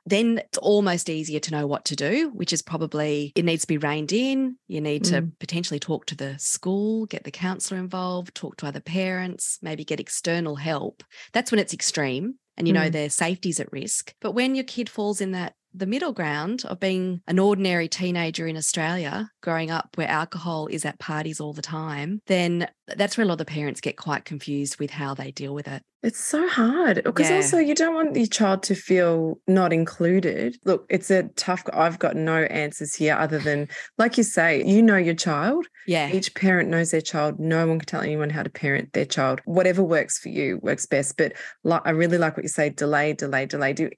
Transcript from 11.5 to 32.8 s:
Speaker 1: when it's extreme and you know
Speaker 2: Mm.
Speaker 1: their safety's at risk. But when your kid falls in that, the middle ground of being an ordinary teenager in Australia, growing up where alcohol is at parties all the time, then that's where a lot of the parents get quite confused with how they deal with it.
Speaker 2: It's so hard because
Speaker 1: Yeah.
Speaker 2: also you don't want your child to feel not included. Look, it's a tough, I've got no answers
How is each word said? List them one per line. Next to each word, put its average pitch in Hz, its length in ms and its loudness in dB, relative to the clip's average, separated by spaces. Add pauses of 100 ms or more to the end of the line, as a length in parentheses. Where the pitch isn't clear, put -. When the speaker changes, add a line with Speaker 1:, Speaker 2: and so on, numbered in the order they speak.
Speaker 1:
when 220 80 6
it's - 140 0
extreme 151 640 -2 (220)
and 170 100 0
you 165 60 6
know 185 140 4
Speaker 2:
Mm. 165 60 0
Speaker 1:
their 151 160 -2
safety's 175 500 -2
at - 140 -8
risk. - 480 -6
But 214 100 -4
when 254 240 0
your 262 80 -2
kid 240 260 -8
falls 208 320 -4
in 190 100 -2
that, 180 220 -6 (240)
the 185 80 -4
middle 262 280 -2
ground 165 500 -4
of - 160 -8
being 185 480 -2
an 185 100 2
ordinary 190 520 2
teenager 170 580 -2
in 160 80 -4
Australia, 165 720 -2 (120)
growing 165 280 -2
up 165 280 -4
where 160 100 -2
alcohol 160 600 -4
is - 180 -6
at 147 120 -6
parties 156 440 -6
all 151 100 -8
the 151 100 -12
time, 156 680 -6
then 175 420 2 (260)
that's 202 220 0
where 226 80 4
a - 20 4
lot 180 60 2
of 160 60 -2
the 160 60 -6
parents 147 360 -6
get - 160 -4
quite - 260 -4
confused 143 560 -6
with 147 120 -6
how 143 220 -6
they 135 180 -10
deal 139 220 -8
with 143 140 -10
it. 139 140 -10 (200)
Speaker 2:
It's - 180 -2
so 320 280 0
hard 269 560 2
because 311 260 2
Speaker 1:
Yeah. - 80 4
Speaker 2:
also 381 200 4
you 302 180 4
don't 330 180 2
want 320 220 0
your 233 120 4
child 190 360 2
to 196 120 0
feel 170 760 2
not 185 240 6
included. 170 880 2
Look, 180 260 2
it's - 220 0
a 185 120 6 (120)
tough, - 280 -2 (100)
I've 165 260 2
got - 160 2
no 160 280 2
answers 151 520 -4